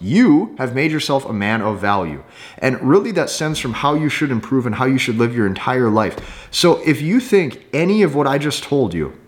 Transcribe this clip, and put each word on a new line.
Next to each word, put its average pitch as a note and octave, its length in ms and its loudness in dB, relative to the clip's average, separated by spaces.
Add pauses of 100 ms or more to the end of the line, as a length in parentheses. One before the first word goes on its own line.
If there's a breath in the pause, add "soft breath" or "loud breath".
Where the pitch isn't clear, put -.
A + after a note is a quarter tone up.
you D#3+ 580 4
have B2 160 -4
made D3 160 0
yourself C#3 340 -2
a - 80 -10
man G#2+ 300 0
of G#2 180 -2
value. F2+ 440 -2 (340 loud breath)
And B2+ 240 -2
really G#3 300 4
that E3+ 180 -2
stems D#3 280 -4
from A#2+ 160 -6
how C#3+ 200 -2
you D#3 140 0
should C#3+ 220 -2
improve B2 360 -2
and A2 80 -2
how B2 100 -2
you C3 140 2
should B2 180 -2
live A#2+ 180 0
your A2+ 120 2
entire A#2+ 420 0
life. - 600 -2
So - 320 2
if C#3 180 0
you F3 200 0
think F#3+ 520 0
any F#3+ 300 2
of D3+ 120 4
what C#3+ 120 2
I C#3 120 2
just C#3+ 260 -4
told C3 280 0
you D2+ 240 -4 (120)